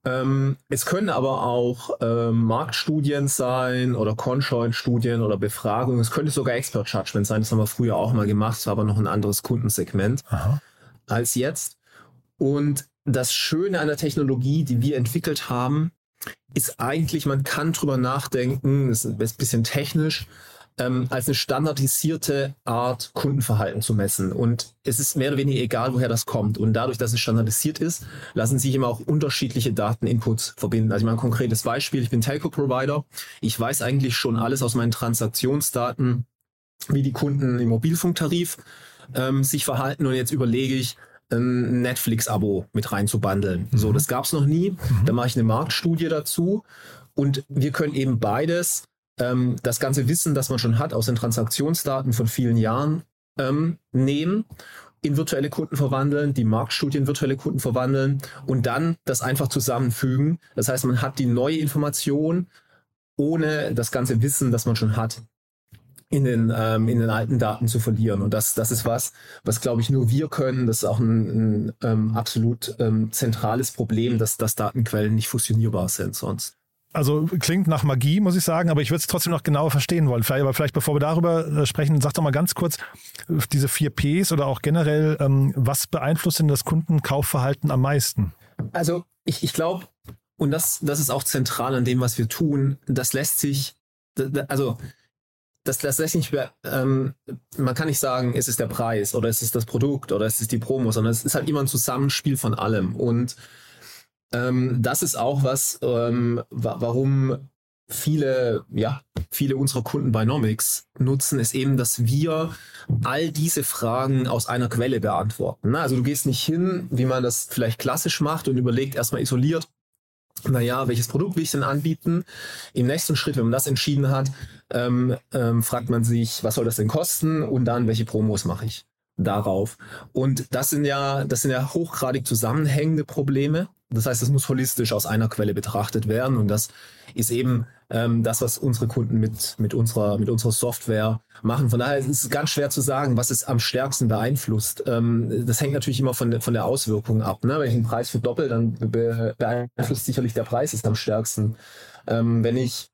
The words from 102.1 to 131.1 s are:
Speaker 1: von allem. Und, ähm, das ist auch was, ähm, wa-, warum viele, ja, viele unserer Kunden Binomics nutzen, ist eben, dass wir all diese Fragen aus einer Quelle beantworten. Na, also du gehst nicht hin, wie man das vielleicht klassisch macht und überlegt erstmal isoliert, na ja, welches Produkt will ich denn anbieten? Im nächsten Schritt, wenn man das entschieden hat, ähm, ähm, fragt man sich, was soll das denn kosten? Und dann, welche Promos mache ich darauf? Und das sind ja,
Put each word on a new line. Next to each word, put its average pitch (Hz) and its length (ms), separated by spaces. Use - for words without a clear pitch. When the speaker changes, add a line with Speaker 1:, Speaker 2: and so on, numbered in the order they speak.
Speaker 1:
von 110 160
allem. 101 420
Und, 120 400
ähm, 127 500
das 127 220
ist - 140
auch 139 260
was, 131 380
ähm, 120 680
wa-, 117 300
warum 131 720
viele, 131 760
ja, 139 280
viele 135 280
unserer 131 260
Kunden 131 300
Binomics 110 720
nutzen, 135 380
ist 113 160
eben, 135 220
dass 120 300
wir 160 460
all 147 280
diese 151 320
Fragen 127 640
aus 120 200
einer 120 220
Quelle 120 320
beantworten. 101 720
Na, 156 100
also 135 160
du 127 60
gehst 139 220
nicht 135 180
hin, 180 480
wie 127 140
man 127 180
das - 260
vielleicht 113 300
klassisch - 420
macht 156 260
und 131 80
überlegt 127 400
erstmal 127 260
isoliert, 139 460
na 127 120
ja, 123 280
welches 120 200
Produkt 180 280
will 160 80
ich - 80
denn 139 120
anbieten? 160 600
Im 123 120
nächsten 147 300
Schritt, 143 220
wenn 117 80
man 113 60
das 131 140
entschieden 139 440
hat, 135 220
ähm, 123 460
ähm, 117 300
fragt 120 260
man 117 140
sich, 117 400
was 110 120
soll 120 100
das 113 100
denn 110 140
kosten? 156 520
Und 123 240
dann, 120 220
welche 110 180
Promos 107 400
mache 87 200
ich - 200
darauf? 101 640
Und 135 420
das 131 160
sind 147 160
ja, 139 380